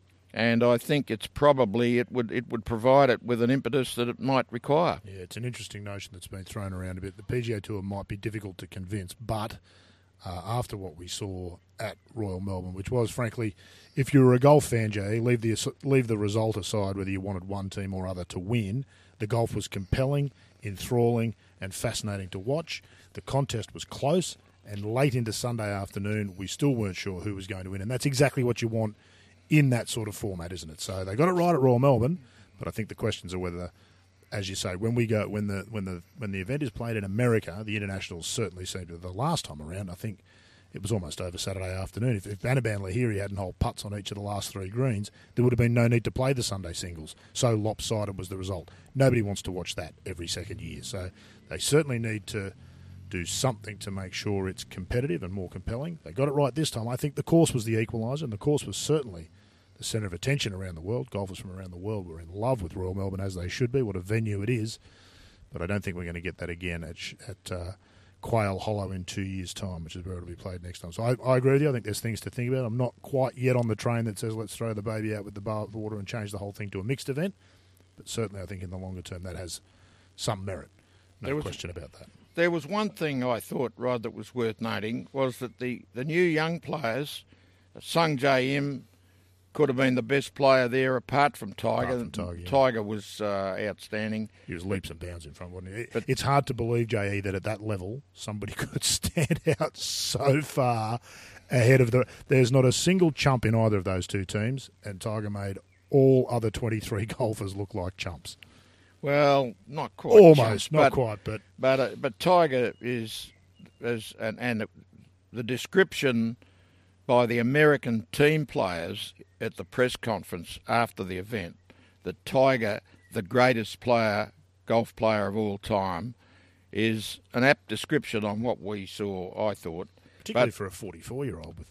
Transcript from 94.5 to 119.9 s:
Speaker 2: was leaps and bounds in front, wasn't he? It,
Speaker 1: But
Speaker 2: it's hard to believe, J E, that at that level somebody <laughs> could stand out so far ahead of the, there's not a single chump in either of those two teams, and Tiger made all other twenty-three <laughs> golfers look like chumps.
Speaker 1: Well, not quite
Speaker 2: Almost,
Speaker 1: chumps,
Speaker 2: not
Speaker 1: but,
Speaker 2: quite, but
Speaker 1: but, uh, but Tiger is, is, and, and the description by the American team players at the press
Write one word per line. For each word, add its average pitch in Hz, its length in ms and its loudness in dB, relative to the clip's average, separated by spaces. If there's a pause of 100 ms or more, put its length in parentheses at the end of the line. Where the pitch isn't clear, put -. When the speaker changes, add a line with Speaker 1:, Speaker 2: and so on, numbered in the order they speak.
Speaker 2:
was 87 100 -8
leaps 95 260 -2
and 80 100 -14
bounds 87 260 -12
in 73 60 -16
front, 90 200 -14
wasn't 92 220 -12
he? 113 80 -8
It, - 100 -12
Speaker 1:
But 117 140 -2
Speaker 2:
it's 131 160 0
hard 139 240 4
to 131 80 -4
believe, 117 320 0
J 101 320 0
E, - 20 -4
that 98 140 -2
at 92 80 -4
that 104 180 -4
level 107 420 -6 (120)
somebody 104 380 -8
<laughs> - 40 -12
could - 280 -6
stand - 560 0 (180)
out - 180 -4
so - 640 0
far 120 600 0 (500)
ahead 127 300 8
of 120 100 6
the, 127 160 4 (220)
there's 127 240 6
not 131 120 8
a 123 80 6
single 180 380 4
chump 135 340 2
in 113 100 4
either 110 220 4
of 92 80 0
those 92 220 0
two 98 180 -2
teams, 113 460 -2 (140)
and 98 160 -10
Tiger 107 280 -4
made 101 300 -6 (320)
all 135 400 8
other 117 200 2
twenty-three 110 560 -2
<laughs> 107 120 -8
golfers 107 380 -2
look 101 180 -6
like 92 220 -4
chumps. - 400 -10 (640)
Speaker 1:
Well, 139 520 4 (120)
not 143 300 -8
quite 214 240 10
Speaker 2:
Almost, 165 180 12
Speaker 1:
chumps, 110 340 4
Speaker 2:
not 151 60 4
Speaker 1:
but, 139 140 8
Speaker 2:
quite, 113 320 0
but 107 160 -6 (180)
Speaker 1:
but, 131 220 4
uh, 123 160 2
but 120 240 -4
Tiger 151 600 4
is, 117 500 -6 (480)
is, 117 400 -4
and, 110 180 -4
and 113 280 -2 (640)
the 113 100 -8
description 120 920 0 (680)
by 123 180 6
the 120 140 2
American 127 760 4
team 151 320 6
players 95 720 -4 (260)
at 113 160 -6
the 95 80 -8
press 123 320 2